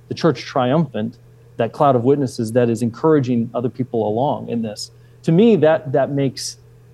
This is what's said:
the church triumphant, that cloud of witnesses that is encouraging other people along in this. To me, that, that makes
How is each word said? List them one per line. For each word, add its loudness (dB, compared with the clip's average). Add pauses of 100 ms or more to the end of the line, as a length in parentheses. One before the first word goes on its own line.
the -6
church 0
triumphant, -2 (420)
that -2
cloud 4
of 2
witnesses 0
that 2
is -2
encouraging 0
other -2
people -4
along -4
in -6
this. -10 (320)
To 0
me, 6
that, 2
that 0
makes -4 (360)